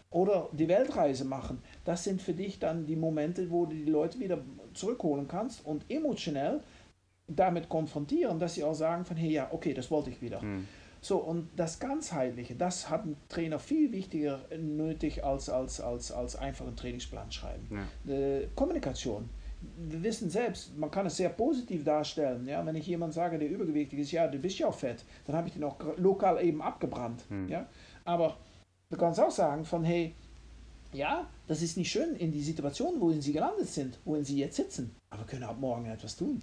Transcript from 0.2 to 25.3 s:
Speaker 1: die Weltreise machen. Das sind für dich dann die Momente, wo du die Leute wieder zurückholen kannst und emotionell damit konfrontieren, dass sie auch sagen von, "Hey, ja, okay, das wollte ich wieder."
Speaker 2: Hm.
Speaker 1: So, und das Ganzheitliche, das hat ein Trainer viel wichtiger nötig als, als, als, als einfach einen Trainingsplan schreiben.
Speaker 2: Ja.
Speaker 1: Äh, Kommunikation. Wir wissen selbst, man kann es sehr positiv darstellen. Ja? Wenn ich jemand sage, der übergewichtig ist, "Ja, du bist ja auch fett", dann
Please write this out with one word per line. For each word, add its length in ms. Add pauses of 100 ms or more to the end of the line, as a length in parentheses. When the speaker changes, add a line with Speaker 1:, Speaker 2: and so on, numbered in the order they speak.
Speaker 1:
die 160
Weltreise 560
machen. 380 (220)
Das 200
sind 180
für 100
dich 260
dann 280
die 100
Momente, 540
wo 160
du 80
die 160
Leute 280
wieder 200 (340)
zurückholen 560
kannst 380
und 220
emotionell 720 (680)
damit 400
konfrontieren, 680
dass 160
sie 100
auch 100
sagen 300
von, 120
"Hey, 140
ja, 220
okay, 220
das 160
wollte 200
ich 120
wieder." 180
Speaker 2:
Hm. 260 (360)
Speaker 1:
So, 160
und 380
das 220
Ganzheitliche, 760
das 340
hat 160
ein 120 (120)
Trainer 300
viel 340
wichtiger 480 (180)
nötig 680
als, 260
als, 300
als, 300
als 240
einfach 320
einen 80
Trainingsplan 560
schreiben. 380 (380)
Speaker 2:
Ja. 60
Speaker 1:
Äh, 440
Kommunikation. 720 (480)
Wir 260
wissen 280
selbst, 460
man 140
kann 160
es 100
sehr 120
positiv 560
darstellen. 640
Ja? 180
Wenn 120
ich 100
jemand 280
sage, 240
der 100
übergewichtig 520
ist, 120
"Ja, 140
du 120
bist 200
ja 80
auch 80
fett", 300 (220)
dann 100